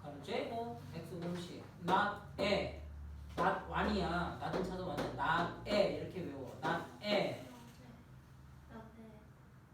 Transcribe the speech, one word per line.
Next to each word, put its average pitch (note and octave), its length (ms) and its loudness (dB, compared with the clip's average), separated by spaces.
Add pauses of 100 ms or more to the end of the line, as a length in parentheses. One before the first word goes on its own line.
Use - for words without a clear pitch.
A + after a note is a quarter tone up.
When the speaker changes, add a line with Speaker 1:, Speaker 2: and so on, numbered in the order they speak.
Speaker 1:
가로 C#3+ 220 -8
제곱, A#3 580 -2 (120)
X E3+ 260 -6
공식. F3 440 -4 (180)
낮에. G3 1000 4 (540)
낮 - 340 4
완이야. F3 680 2
낮은 F3+ 240 0
차도 F#3 240 -2
완이야. - 260 0
낮에 F3 840 4
이렇게 E3+ 240 -4
외워. - 400 -6
낮에. - 240 2 (140)
Speaker 2:
네. G3+ 500 2 (1500)
네. A3 140 -14 (640)